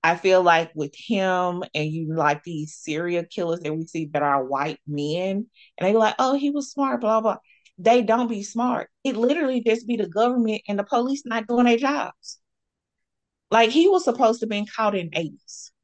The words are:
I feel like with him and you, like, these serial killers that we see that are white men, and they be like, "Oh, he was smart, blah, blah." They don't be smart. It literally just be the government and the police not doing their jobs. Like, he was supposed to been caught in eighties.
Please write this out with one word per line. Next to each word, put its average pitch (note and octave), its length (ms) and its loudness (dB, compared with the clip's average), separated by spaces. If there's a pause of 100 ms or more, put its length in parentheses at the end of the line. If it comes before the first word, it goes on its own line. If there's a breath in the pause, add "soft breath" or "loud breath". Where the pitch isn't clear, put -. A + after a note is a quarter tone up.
I E3 120 2
feel F#3 260 4
like E3+ 340 4
with D3 200 -6
him F#3 680 -2 (120)
and D#3 160 -2
you, D#3+ 240 -6
like, D3+ 280 2
these D#3 340 -10
serial E3+ 480 -4
killers E3+ 360 -4
that D#3 140 -4
we D#3+ 100 -6
see D#3+ 280 -8
that C#3+ 100 0
are C#3 220 2
white C#3 420 -4
men, F3 640 -4 (280 soft breath)
and F3+ 100 -2
they G3+ 40 2
be A3 60 2
like, A3 220 2
"Oh, C4 160 2
he C#4+ 160 -2
was C#4+ 200 -6
smart, C4 300 -2
blah, A3 200 2
blah." G#3+ 160 0 (400 soft breath)
They A3+ 240 4
don't A3+ 280 2
be G3+ 140 -6
smart. A#3+ 460 -4 (140)
It C4 140 -2
literally C4 440 0
just A3+ 260 0
be A#3+ 100 -2
the G3+ 120 -2
government A3+ 580 0
and G3+ 120 -2
the G3+ 60 -2
police C4+ 400 -2
not A3+ 220 -4
doing A#3+ 180 2
their A#3 120 4
jobs. - 640 -4 (1120)
Like, A3 200 4
he E4 160 6
was F#4 180 4
supposed A#3+ 360 2
to A3 60 -4
been G#3+ 180 -4 (100)
caught G#3 200 0
in E3+ 180 -4
eighties. - 580 -8 (120)